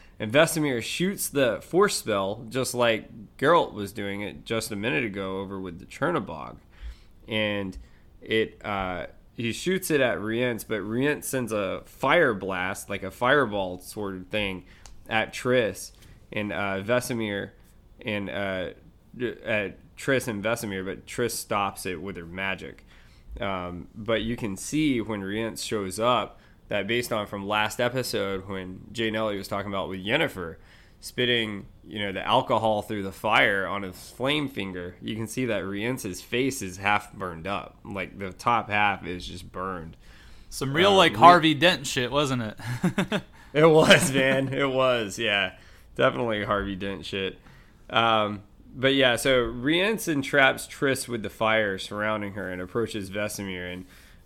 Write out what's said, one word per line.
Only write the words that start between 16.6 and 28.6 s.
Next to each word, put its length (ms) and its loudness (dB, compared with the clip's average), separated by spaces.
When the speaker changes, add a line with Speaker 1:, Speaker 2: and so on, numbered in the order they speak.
Speaker 1:
Vesemir, 680 -2
and, 240 -4
uh, 420 -4
at 360 -2
Triss 320 0
and 160 -2
Vesemir, 400 -2
but 220 -8
Triss 260 -2
stops 540 -2
it 160 -6
with 160 -8
her 80 -12
magic. 580 -6
Um, 540 -6
but 280 -2
you 140 -4
can 200 -6
see 440 0
when 220 -4
Rience 400 -4
shows 360 -4
up 420 0
that 180 -2
based 260 0
on 140 0
from 200 -8
last 340 0
episode 680 -2
when 320 -8